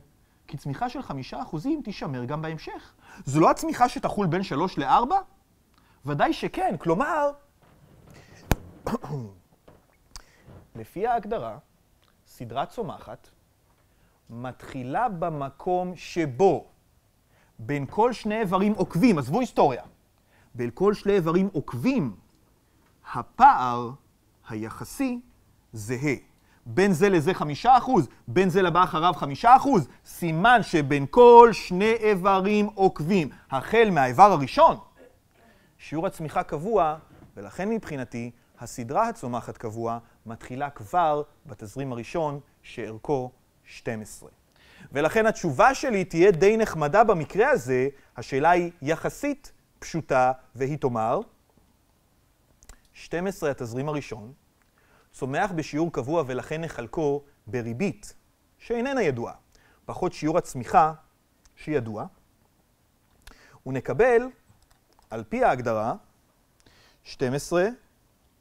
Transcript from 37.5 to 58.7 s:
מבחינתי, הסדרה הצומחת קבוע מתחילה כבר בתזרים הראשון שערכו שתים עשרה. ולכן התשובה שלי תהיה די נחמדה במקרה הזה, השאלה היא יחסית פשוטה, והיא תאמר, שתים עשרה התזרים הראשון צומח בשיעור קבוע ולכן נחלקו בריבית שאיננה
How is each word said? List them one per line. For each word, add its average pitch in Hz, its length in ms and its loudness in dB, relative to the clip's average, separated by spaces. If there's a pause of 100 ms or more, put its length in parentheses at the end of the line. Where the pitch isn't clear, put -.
מבחינתי, 127 640 -8 (280)
הסדרה 135 500 -4
הצומחת 120 480 -10
קבוע 113 400 -8 (280)
מתחילה 127 440 -12
כבר 151 540 -2 (220)
בתזרים 127 460 -12
הראשון 143 480 -6 (240)
שערכו 123 680 -8 (340)
שתים 110 360 -10
עשרה. - 280 -20 (640)
ולכן 156 340 0
התשובה 208 500 2
שלי 208 300 -2
תהיה 175 260 6
די 196 260 4
נחמדה 196 460 2
במקרה 208 460 2
הזה, 131 380 0 (300)
השאלה 139 320 0
היא 175 220 2 (100)
יחסית 160 680 -6 (280)
פשוטה, 127 520 0 (240)
והיא 135 220 -4
תאמר, 120 420 -2 (1700)
שתים - 340 -8
עשרה 165 240 -4
התזרים 127 380 -6
הראשון 131 440 -10 (800)
צומח 160 400 -4
בשיעור 160 420 -4
קבוע 151 340 -2
ולכן 131 340 -8
נחלקו 143 600 -6 (240)
בריבית 117 640 -8 (440)
שאיננה 240 440 -4